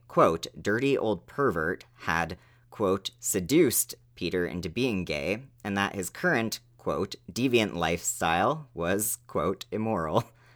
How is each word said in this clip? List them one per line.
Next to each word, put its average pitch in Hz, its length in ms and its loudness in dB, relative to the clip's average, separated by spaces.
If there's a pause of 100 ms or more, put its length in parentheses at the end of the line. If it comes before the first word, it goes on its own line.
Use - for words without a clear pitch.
quote, 92 400 2 (140)
"dirty 120 360 2
old 104 300 0
pervert" 90 560 0 (200)
had, 85 340 -2 (320)
quote, 98 400 0 (100)
"seduced" 117 760 2 (220)
Peter 90 280 -2
into 82 240 -6
being 101 360 -2
gay, 78 380 -4 (200)
and 101 140 -2
that 98 180 0
his 92 140 -4
current, 120 500 0 (180)
quote, 87 380 -4 (160)
"deviant 117 440 2
lifestyle" 87 960 0
was, 92 440 -2 (100)
quote, 90 440 -2
"immoral." 107 540 0 (300)